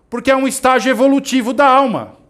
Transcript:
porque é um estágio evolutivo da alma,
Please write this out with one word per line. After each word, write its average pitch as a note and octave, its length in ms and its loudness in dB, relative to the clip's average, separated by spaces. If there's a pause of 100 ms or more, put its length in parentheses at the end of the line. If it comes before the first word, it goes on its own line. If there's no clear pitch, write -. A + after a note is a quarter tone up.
porque B3 220 -4
é C4+ 60 2
um C4+ 100 -2
estágio B3+ 440 0
evolutivo C4 600 0
da C#4 140 2
alma, B3 500 0 (140)